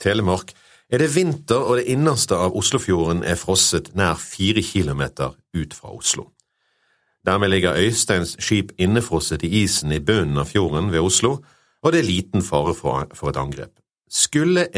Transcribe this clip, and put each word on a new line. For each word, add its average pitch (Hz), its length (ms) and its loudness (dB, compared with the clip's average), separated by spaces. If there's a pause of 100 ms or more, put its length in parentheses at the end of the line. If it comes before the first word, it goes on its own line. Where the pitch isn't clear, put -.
Telemark, 98 500 0 (340)
er 123 160 0
det 147 120 0
vinter, 151 520 0
og 123 140 2
det - 100 -4
innerste 131 480 2
av 92 160 0
Oslofjorden 87 720 0
er 85 120 0
frosset - 600 0
nær 85 240 0
fire 104 400 -2
kilometer 69 720 -4 (220)
ut 76 180 -6
fra - 160 -18
Oslo. - 380 -6 (960)
Dermed 98 240 2
ligger 90 240 2
Øysteins 92 640 2
skip 101 400 0
innefrosset 92 640 0
i 98 220 2
isen 76 280 -2
i 76 60 0
bunnen 73 400 0
av 71 80 -2
fjorden 87 460 0
ved 80 100 2
Oslo, 120 380 0 (420)
og 160 100 2
det 165 80 2
er 110 60 0
liten 92 360 -2
fare 80 320 0
for, 69 340 -4 (100)
for 73 140 -4
et 69 80 -4
angrep. 69 320 -8 (380)
Skulle 175 680 2